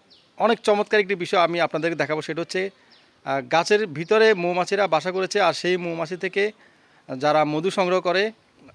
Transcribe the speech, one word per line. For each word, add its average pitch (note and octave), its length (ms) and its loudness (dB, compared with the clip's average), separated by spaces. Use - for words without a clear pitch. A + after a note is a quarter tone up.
অনেক A3 260 2
চমৎকার G#3 380 2
একটি G3 140 -2
বিষয় F3+ 260 -2
আমি E3+ 200 2
আপনাদেরকে E3 360 -2
দেখাবো, D3+ 260 -4
সেটা D#3 180 -8
হচ্ছে, F#3 300 -6
আহ, C3+ 160 -2
গাছের G#3 340 2
ভিতরে G#3 480 2
মৌমাছিরা F3+ 520 -2
বাসা D#3+ 260 0
করেছে, F#3+ 280 -2
আর F3 120 4
সেই F3+ 240 -2
মৌমাছি E3+ 400 -6
থেকে G3 360 -4
যারা D3+ 260 4
মধু D#3 260 -2
সংগ্রহ F#3 300 0
করে, F#3 320 0